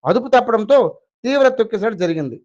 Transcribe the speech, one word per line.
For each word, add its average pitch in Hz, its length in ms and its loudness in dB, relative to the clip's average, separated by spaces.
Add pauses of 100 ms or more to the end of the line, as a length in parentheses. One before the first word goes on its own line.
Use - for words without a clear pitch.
అదుపు 233 240 -2
తప్పడంతో 240 720 2 (240)
తీవ్ర 269 240 2
తొక్కిసలాట 226 440 -2
జరిగింది. 160 520 -4